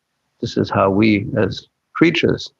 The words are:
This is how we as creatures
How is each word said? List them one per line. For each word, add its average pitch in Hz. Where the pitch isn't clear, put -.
This -
is 104
how 98
we 104
as 117
creatures -